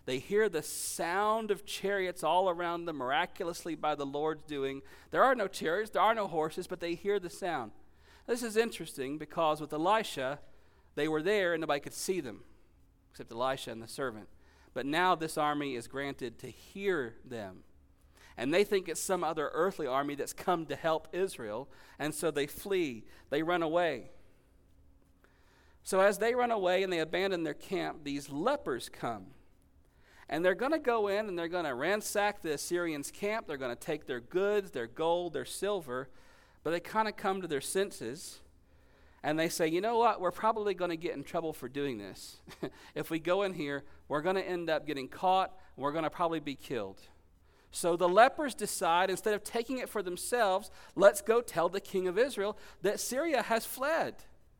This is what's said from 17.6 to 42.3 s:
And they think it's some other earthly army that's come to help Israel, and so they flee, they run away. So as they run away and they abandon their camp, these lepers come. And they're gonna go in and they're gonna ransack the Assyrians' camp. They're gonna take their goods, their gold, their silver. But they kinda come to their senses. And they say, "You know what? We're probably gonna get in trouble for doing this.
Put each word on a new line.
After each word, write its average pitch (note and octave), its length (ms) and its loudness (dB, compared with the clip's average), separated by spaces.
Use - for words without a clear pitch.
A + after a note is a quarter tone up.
And C#3 160 0
they G3+ 100 6
think G3 240 0
it's D#3+ 140 -4
some F3+ 220 0
other D#3 280 0
earthly E3 360 0
army C#3 260 0
that's C#3 180 -4
come E3+ 360 0
to C#3 80 -4
help D#3+ 360 0
Israel, C3+ 560 -4
and D3+ 160 -4
so D#3+ 160 0
they C#3+ 160 0
flee, D#3 580 -2
they D3 100 2
run E3+ 220 2
away. D#3 480 2
So F#3+ 160 4
as G3 200 8
they A#3 160 2
run B3 160 2
away F#3 320 4
and F#3 100 0
they E3 60 2
abandon F3 440 0
their D3 120 -2
camp, D#3+ 480 -4
these C#3+ 260 -6
lepers D3+ 600 -2
come. A2 440 -8
And E3+ 160 0
they're F#3 100 6
gonna C#4+ 240 0
go A#3 280 2
in G#3 200 0
and F3+ 100 -4
they're E3+ 100 -2
gonna E3 260 -2
ransack G3+ 680 0
the D#3+ 120 -2
Assyrians' D#3+ 580 -2
camp. G#3+ 360 -4
They're D3 100 -6
gonna B2+ 180 -4
take D3+ 300 -4
their B2 160 -4
goods, G3 500 2
their A#2+ 160 -4
gold, E3 460 0
their C3 120 -4
silver. D3+ 640 -4
But D3+ 60 -2
they E3+ 100 0
kinda G#3+ 320 0
come G3 300 -2
to F3 60 -6
their D#3 120 0
senses. F3 800 -4
And D#3 160 0
they E3 120 4
say, E3+ 180 2
"You E3+ 140 2
know A3+ 160 2
what? A3+ 240 4
We're F3 100 2
probably G#3+ 420 2
gonna E3+ 220 -2
get E3 180 -4
in C#3 120 -8
trouble E3 260 -2
for C3 160 -8
doing C#3 300 -2
this. - 440 -14